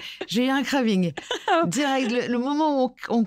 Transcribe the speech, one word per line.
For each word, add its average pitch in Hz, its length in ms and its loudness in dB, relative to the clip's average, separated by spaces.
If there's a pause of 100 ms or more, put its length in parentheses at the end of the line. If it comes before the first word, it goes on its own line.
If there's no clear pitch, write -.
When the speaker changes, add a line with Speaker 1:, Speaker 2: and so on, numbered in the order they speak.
(280)
Speaker 1:
j'ai 240 180 0
eu 262 40 0
un 269 120 0
craving. 214 500 2 (280)
Speaker 2:
<laughs> 339 260 2
Speaker 1:
Direct, 262 460 0
le, 233 180 0
le 247 80 0
moment 285 460 2
où 254 100 -4 (140)
on, 233 120 2
on 220 60 2